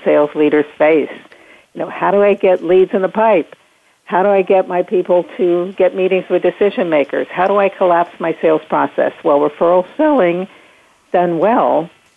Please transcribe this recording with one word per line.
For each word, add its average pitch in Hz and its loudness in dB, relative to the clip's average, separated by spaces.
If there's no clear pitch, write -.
sales 147 0
leaders 151 0
face. 151 2
You 165 -10
know, 170 -8
how 170 -4
do 202 2
I 202 4
get 190 0
leads 185 2
in 196 -2
the 185 0
pipe? 214 0
How 175 -2
do 208 2
I 196 2
get 185 2
my 180 -2
people 180 0
to 175 -2
get 185 0
meetings 185 -2
with 180 0
decision 196 -2
makers? 143 -2
How 180 -2
do 202 0
I 196 2
collapse 175 -2
my 165 -4
sales 156 0
process? - -2
Well, 147 2
referral 175 0
selling 196 0
done 175 0
well 165 0